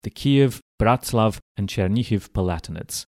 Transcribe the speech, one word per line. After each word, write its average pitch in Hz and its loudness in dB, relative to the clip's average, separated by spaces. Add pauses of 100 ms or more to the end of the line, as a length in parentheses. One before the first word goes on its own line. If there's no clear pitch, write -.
the - -6
Kiev, 139 2 (220)
Bratslav, 110 2 (180)
and 101 -4
Chernihiv 104 -2
Palatinates. 87 -4